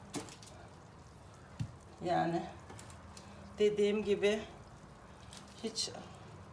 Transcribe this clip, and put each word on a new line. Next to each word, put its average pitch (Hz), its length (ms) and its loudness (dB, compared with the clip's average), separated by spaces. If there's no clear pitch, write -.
Yani 170 380 6
dediğim 208 440 8
gibi 202 380 6
hiç - 260 0